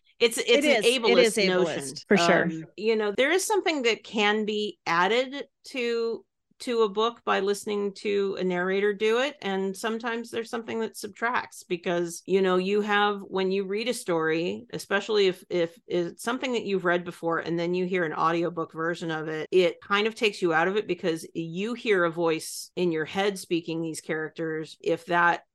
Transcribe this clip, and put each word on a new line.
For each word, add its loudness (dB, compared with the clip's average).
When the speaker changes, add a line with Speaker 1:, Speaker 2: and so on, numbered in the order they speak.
Speaker 1:
It's, 2
it's -2
Speaker 2:
It 6
Speaker 1:
an 4
Speaker 2:
is. 4
It 4
Speaker 1:
ableist 4
Speaker 2:
is 4
Speaker 1:
notion. 2
Speaker 2:
ableist, -12
for 6
sure. 6
Speaker 1:
Um, -4
you 0
know, 0
there 2
is 2
something 0
that 0
can 0
be -2
added 2
to -2
to 0
a 4
book 0
by 2
listening -2
to -2
a -2
narrator 0
do 2
it, -2
and -2
sometimes -4
there's -6
something -6
that -6
subtracts -6
because, -2
you 4
know, 4
you 2
have, 2
when -2
you 0
read -4
a 0
story, -2
especially 0
if, -2
if 0
it's -4
something -2
that -2
you've 0
read 2
before -4
and -2
then -2
you 0
hear 0
an -4
audiobook -2
version -4
of -4
it, -6
it 4
kind 0
of -6
takes -2
you 2
out 4
of 0
it -4
because -4
you -6
hear 2
a 0
voice -4
in 2
your -2
head -2
speaking -4
these -6
characters. -6
If -2
that 2